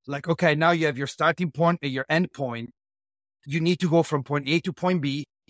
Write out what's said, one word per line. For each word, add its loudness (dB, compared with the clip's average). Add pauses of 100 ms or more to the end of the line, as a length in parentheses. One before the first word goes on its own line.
Like, -6
okay, 2
now 2
you 2
have -2
your -4
starting 0
point 0
and -4
your -4
end 0
point. -6 (720)
You -4
need 2
to 2
go 6
from -2
point -4
A 2
to -6
point 0
B, -4 (260)